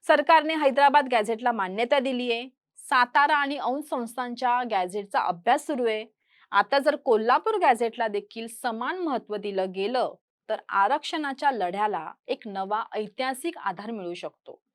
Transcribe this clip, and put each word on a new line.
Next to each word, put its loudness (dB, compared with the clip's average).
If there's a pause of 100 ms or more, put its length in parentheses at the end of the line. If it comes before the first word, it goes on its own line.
सरकारने 6
हैदराबाद 4
गॅझेटला 0
मान्यता 0
दिलीये. -2 (300)
सातारा 2
आणि -2
औंध -4
संस्थांच्या -2
गॅझेटचा -2
अभ्यास 0
सुरू -2
आहे. -2 (460)
आता 2
जर 2
कोल्हापूर 2
गॅझेटला 2
देखील -6
समान -6
महत्त्व -4
दिलं -4
गेलं, -2 (360)
तर -2 (140)
आरक्षणाच्या 0
लढ्याला -2 (140)
एक -8
नवा -4 (100)
ऐतिहासिक -6
आधार -8
मिळू -8
शकतो. -14 (140)